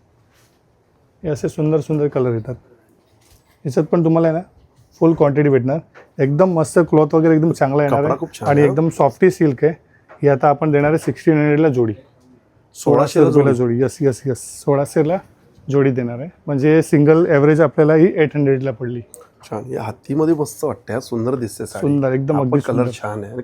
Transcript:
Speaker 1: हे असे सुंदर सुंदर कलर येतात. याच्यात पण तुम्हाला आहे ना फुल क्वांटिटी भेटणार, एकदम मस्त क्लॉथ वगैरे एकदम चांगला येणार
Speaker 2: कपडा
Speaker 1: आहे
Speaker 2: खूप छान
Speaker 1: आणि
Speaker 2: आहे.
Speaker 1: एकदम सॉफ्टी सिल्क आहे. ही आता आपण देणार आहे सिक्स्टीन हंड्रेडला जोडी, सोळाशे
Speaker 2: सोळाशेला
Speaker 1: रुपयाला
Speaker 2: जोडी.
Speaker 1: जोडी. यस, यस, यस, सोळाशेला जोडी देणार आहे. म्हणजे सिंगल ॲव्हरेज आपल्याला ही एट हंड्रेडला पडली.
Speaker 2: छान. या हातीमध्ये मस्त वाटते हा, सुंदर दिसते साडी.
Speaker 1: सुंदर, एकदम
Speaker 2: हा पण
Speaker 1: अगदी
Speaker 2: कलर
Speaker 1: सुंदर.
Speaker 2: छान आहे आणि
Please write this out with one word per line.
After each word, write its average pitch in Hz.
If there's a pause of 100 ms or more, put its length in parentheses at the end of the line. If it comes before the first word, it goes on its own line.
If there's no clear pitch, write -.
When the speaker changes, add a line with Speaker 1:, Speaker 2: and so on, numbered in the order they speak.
(1200)
Speaker 1:
हे 160
असे 143
सुंदर 156
सुंदर 147
कलर 127
येतात. 117 (1080)
याच्यात 156
पण 170
तुम्हाला 165
आहे 160
ना 180 (560)
फुल 165
क्वांटिटी 147
भेटणार, 135 (440)
एकदम 151
मस्त 165
क्लॉथ 156
वगैरे 160
एकदम 156
चांगला 147
येणार 127
Speaker 2:
कपडा 147
Speaker 1:
आहे 139
Speaker 2:
खूप -
छान -
Speaker 1:
आणि 143
Speaker 2:
आहे. 143
Speaker 1:
एकदम 156
सॉफ्टी 165
सिल्क 147
आहे. 160 (500)
ही 143
आता 143
आपण 147
देणार 143
आहे 160
सिक्स्टीन 156
हंड्रेडला 151
जोडी, 120
सोळाशे -
Speaker 2:
सोळाशेला 143
Speaker 1:
रुपयाला 143
Speaker 2:
जोडी. 120
Speaker 1:
जोडी. 131
यस, -
यस, 135
यस, -
सोळाशेला 147 (540)
जोडी 139
देणार 120
आहे. 165 (160)
म्हणजे 151
सिंगल 156
ॲव्हरेज 151
आपल्याला 156
ही 165
एट 151
हंड्रेडला 135
पडली. 120 (420)
Speaker 2:
छान. 113
या 131
हातीमध्ये 147
मस्त 147
वाटते 113
हा, 123
सुंदर 123
दिसते 113
साडी. -
Speaker 1:
सुंदर, 139
एकदम 135
Speaker 2:
हा 143
पण 131
Speaker 1:
अगदी 143
Speaker 2:
कलर 131
Speaker 1:
सुंदर. 123
Speaker 2:
छान 104
आहे 104
आणि 123